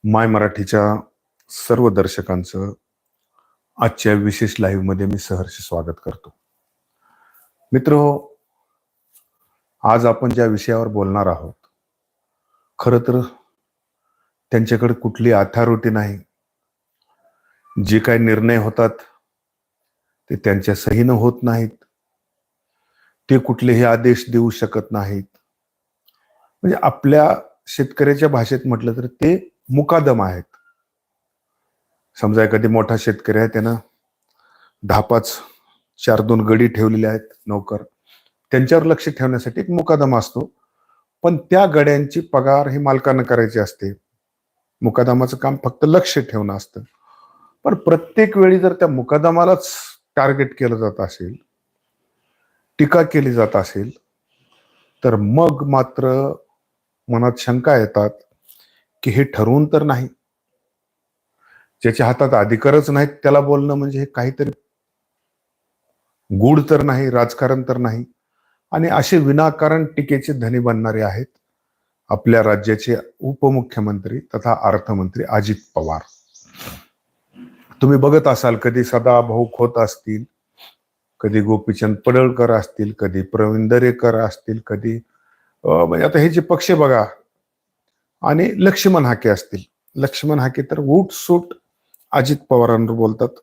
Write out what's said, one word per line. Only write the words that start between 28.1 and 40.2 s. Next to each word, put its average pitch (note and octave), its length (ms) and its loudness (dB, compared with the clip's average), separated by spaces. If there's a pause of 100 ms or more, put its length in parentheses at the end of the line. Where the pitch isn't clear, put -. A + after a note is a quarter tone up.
भाषेत B2+ 360 -2
म्हटलं A#2 320 -4
तर B2 100 -8
ते E3+ 420 -2 (240)
मुकादम C#3+ 480 2
आहेत. F2+ 220 -6 (1800)
समजा A2 220 2
एखादी A2 240 2
मोठा A2+ 320 0
शेतकरी G#2+ 380 -2
आहे, A2+ 100 2
त्यानं A2+ 280 -2 (1080)
दहा G#2 180 0
पाच, - 360 -2 (680)
चार A2+ 160 2
दोन A2 200 2
गडी A2+ 260 4
ठेवलेले A2 400 0
आहेत A2 120 -4 (280)
नोकर, G#2 360 -8 (680)
त्यांच्यावर C3+ 320 4
लक्ष E3 260 0
ठेवण्यासाठी B2+ 520 -6
एक - 80 -8
मुकादमा C#3+ 480 0
असतो, - 340 -6 (720)